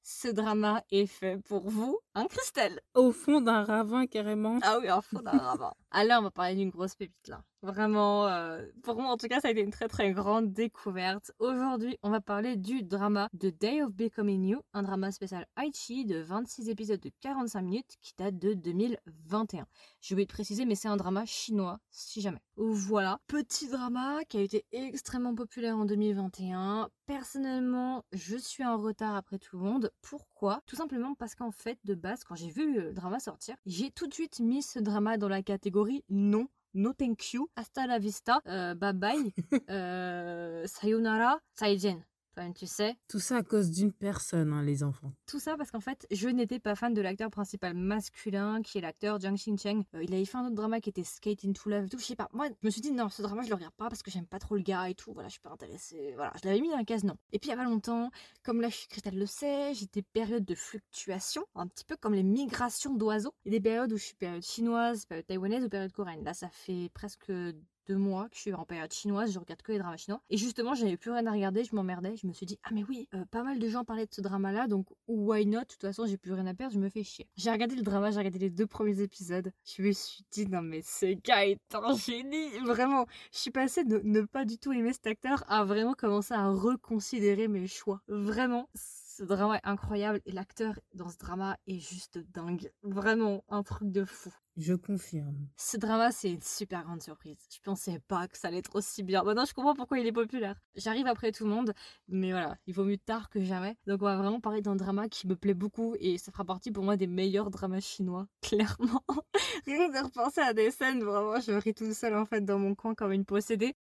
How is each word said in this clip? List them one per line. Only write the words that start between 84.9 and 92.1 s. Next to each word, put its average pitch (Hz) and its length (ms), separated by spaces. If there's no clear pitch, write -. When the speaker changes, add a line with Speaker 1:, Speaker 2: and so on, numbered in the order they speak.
Speaker 1:
cet - 160
acteur 262 400
à 208 160
vraiment 220 300
commencer 208 400
à 196 160
reconsidérer 214 1000
mes 190 180
choix. 196 400
Vraiment, 226 680
ce - 500
drama 202 320
est - 100
incroyable 202 580
et - 80
l'acteur 202 460
dans 180 140
ce 170 100
drama 190 480
est 185 140
juste 180 380